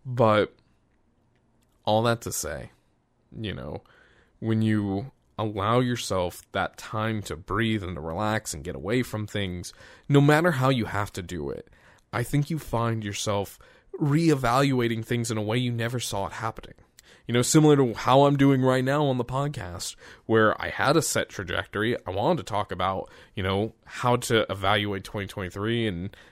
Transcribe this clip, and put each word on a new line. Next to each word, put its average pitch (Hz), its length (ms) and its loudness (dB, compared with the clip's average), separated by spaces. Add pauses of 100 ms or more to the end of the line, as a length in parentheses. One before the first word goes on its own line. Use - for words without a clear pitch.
But 110 500 2 (1300)
all 107 200 2
that 117 180 2
to 87 100 -8
say, 73 400 -8 (680)
you 107 160 -6
know, 76 300 -10 (560)
when 110 220 0
you 107 500 0 (260)
allow 107 440 0
yourself 104 640 -2 (100)
that 95 240 -4
time 107 460 -4
to 82 120 -8
breathe 104 480 -2
and 87 120 -8
to 71 60 -10
relax 104 520 -4
and 76 100 -10
get 82 120 -8
away 104 280 -2
from 104 240 -6
things, 90 460 -6 (340)
no 143 140 6
matter 151 300 6
how 131 180 2
you 123 160 0
have 101 280 -4
to 101 80 -8
do 85 280 -8
it, 50 200 -12 (440)
I 117 100 -2
think 143 260 -2
you 160 100 -4
find 113 440 -4
yourself 101 560 -4 (400)
reevaluating 135 1040 2
things 120 280 -2
in 110 60 -2
a 107 40 -2
way 107 160 -2
you 123 140 -2
never 117 280 -4
saw 98 280 -4
it - 60 -10
happening. - 420 -10 (520)
You 120 60 -4
know, 123 100 4
similar 151 340 8
to 127 160 2
how 131 300 6
I'm 143 120 6
doing 139 260 6
right 127 220 2
now 143 220 0
on 131 120 0
the 123 60 -2
podcast, 123 720 -6 (300)
where 110 360 4
I 87 80 -4
had 127 280 2
a 156 40 4
set - 280 -2
trajectory. 95 680 -4 (100)
I 92 60 -8
wanted 123 260 0
to 104 140 -10
talk 101 200 -4
about, 92 380 -4 (260)
you 101 80 -4
know, 98 300 0 (120)
how 123 320 0
to 117 340 2
evaluate 98 520 -2
twenty 101 240 -10
twenty-three 104 600 -4
and, 90 280 -6 (160)